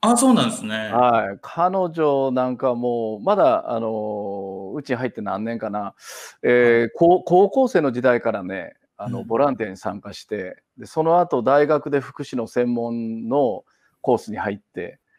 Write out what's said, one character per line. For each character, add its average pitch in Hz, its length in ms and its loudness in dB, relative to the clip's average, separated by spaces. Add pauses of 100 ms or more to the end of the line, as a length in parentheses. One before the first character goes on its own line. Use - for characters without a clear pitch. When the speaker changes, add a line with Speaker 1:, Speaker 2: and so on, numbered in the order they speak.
Speaker 1:
あ、 233 160 4
そ 262 140 4
う 233 40 6
な 143 100 4
ん 117 60 0
で - 60 -8
す - 80 -12
ね。 110 280 -6
Speaker 2:
は 117 440 2
い。 - 40 -18
彼 185 360 -2
女 151 560 0
な 127 160 0
ん 123 80 -4
か 127 180 0
も 117 440 -4
う、 - 20 -12
ま 196 160 2
だ、 131 340 2
あ 117 80 -2
の、 101 960 -6
う - 80 -8
ち - 80 -8
に 123 60 -2
入 123 140 -4
っ - 20 -
て - 80 -12
何 101 240 -6
年 113 160 -6
か 107 100 -6
な。 101 240 -8 (480)
え - 60 2
ー、 120 320 6
Speaker 1:
は 120 60 2
い。 - 40 -4
Speaker 2:
こ 170 280 4
う、 - 60 -4
高 185 240 4
校 262 200 2
生 175 120 2
の 135 120 0
時 120 100 -4
代 123 180 4
か 113 120 -2
ら 101 100 -4
ね、 90 320 -10 (220)
あ 104 120 -10
の、 120 120 -6
Speaker 1:
う - 20 -10
ん。 113 60 -12
Speaker 2:
ボ 113 100 0
ラ 143 100 4
ン 131 80 -2
テ 110 60 -4
ィ 107 60 -4
ア - 20 -8
に 95 60 -10
参 98 240 -8
加 101 140 -14
し - 100 -16
て、 95 400 -10 (120)
で、 110 100 -18
そ 160 180 -2
の 165 160 4
後、 147 240 0
大 143 240 4
学 147 220 0
で 139 100 2
福 - 240 -10
祉 - 100 -14
の 117 140 -4
専 123 260 0
門 117 540 -6
の 123 340 0 (380)
コ 123 140 2
ー 113 40 0
ス - 140 -10
に 95 60 -8
入 101 160 -4
っ 101 40 -12
て、 - 400 -12 (200)